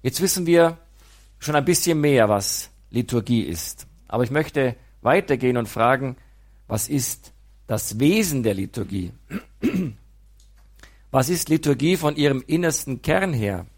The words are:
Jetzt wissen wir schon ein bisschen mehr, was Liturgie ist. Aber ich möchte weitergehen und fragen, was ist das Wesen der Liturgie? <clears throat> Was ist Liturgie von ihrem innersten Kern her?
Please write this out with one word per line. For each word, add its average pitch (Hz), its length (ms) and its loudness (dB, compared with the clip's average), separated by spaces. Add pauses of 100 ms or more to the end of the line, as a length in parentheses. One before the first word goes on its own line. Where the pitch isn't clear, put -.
Jetzt 131 180 -4
wissen 185 260 0
wir 165 320 4 (600)
schon 151 180 -2
ein 135 80 2
bisschen 165 360 2
mehr, 135 280 6
was - 420 -2 (200)
Liturgie 120 520 0
ist. - 440 -8 (220)
Aber 120 160 0
ich 117 60 -4
möchte 139 460 -2 (260)
weitergehen 127 540 2
und 117 120 -2
fragen, 127 480 0 (500)
was 107 220 -4
ist - 440 -6 (340)
das 107 320 -6
Wesen 156 440 2
der 107 120 0
Liturgie? 95 580 -6 (480)
<clears throat> 180 320 -2 (1200)
Was 131 160 2
ist 170 200 -2
Liturgie 156 480 2
von 151 180 -2
ihrem 143 320 2
innersten 156 560 -2
Kern 185 300 0
her? 101 340 -2 (120)